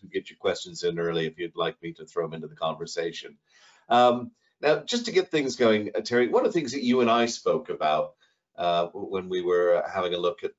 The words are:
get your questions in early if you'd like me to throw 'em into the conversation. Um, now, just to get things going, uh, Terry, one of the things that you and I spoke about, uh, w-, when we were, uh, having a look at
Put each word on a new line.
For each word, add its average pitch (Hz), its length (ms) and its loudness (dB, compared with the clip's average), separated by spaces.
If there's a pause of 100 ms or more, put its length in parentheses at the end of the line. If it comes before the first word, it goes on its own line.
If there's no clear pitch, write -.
get 92 240 -6
your - 60 -20
questions 87 480 -6
in 85 120 -2
early 82 300 -2
if 80 120 -8
you'd 85 180 -8
like 85 260 -6
me 85 100 -10
to 80 140 -18
throw 85 180 -4
'em 80 100 -8
into 78 120 -12
the 78 80 -16
conversation. 82 840 -8 (520)
Um, 123 420 4 (300)
now, 151 240 2
just 240 220 -4
to 226 60 -6
get 185 160 2
things 135 280 -2
going, 107 400 4
uh, 107 60 -2
Terry, 120 260 2
one - 180 2
of - 60 0
the 175 60 2
things 143 120 -2
that 127 140 -4
you 123 160 4
and 113 100 4
I 117 160 4
spoke 87 420 -2
about, 78 460 0 (420)
uh, 87 280 0
w-, 90 260 -10
when 92 180 -4
we 92 140 -2
were, 87 400 4
uh, - 80 -6
having 90 240 -2
a 87 40 -4
look 87 260 -2
at - 140 -4